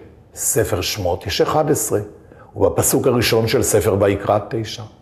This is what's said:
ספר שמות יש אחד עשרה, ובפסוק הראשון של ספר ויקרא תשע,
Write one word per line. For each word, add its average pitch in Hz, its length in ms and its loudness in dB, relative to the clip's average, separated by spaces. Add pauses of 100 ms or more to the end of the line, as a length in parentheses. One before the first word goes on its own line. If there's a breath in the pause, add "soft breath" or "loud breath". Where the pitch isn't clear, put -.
(340)
ספר - 460 -2
שמות 90 460 -4
יש - 140 -4
אחד 151 300 0
עשרה, 113 300 0 (560 loud breath)
ובפסוק 113 500 2
הראשון 117 420 2
של 117 140 2
ספר 104 380 2
ויקרא 101 380 2 (100)
תשע, 113 340 -8 (200)